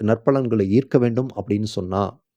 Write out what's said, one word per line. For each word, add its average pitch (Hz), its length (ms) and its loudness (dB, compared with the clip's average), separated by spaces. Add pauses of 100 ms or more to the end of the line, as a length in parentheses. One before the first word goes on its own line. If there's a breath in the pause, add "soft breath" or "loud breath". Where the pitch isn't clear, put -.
நற்பலன்களை 113 640 0
ஈர்க்க 131 300 2
வேண்டும் 120 360 0
அப்படின்னு 104 280 -2
சொன்னா, 95 600 -4 (140)